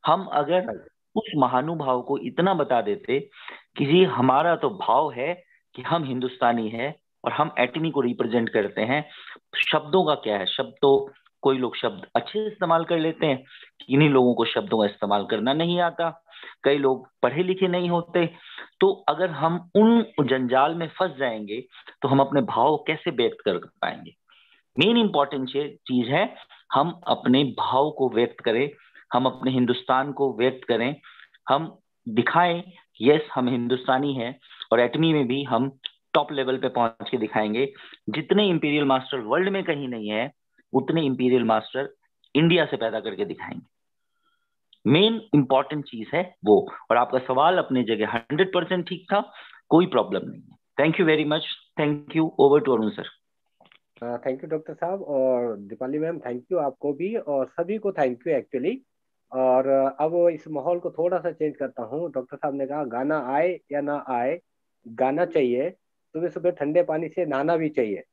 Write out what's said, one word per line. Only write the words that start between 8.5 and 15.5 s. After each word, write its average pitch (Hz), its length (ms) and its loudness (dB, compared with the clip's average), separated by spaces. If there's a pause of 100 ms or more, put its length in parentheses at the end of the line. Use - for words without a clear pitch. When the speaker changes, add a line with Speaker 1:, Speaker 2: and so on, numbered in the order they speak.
Speaker 1:
हैं, 135 280 -2 (640)
शब्दों 156 340 0
का 151 100 2
क्या 107 220 -4
है? 95 80 -4
शब्द 135 360 -6
तो 139 300 4 (300)
कोई 135 160 2
लोग 123 180 -4
शब्द 101 400 -6
अच्छे - 240 -4
से 214 80 -4
इस्तेमाल 170 380 0
कर 165 140 0
लेते 160 260 -2
हैं, 131 180 0 (460)
इन्हीं 143 200 6
लोगों 127 260 6
को 113 100 0
शब्दों 110 340 -2
का 104 60 4
इस्तेमाल 101 400 -2
करना 113 280 -2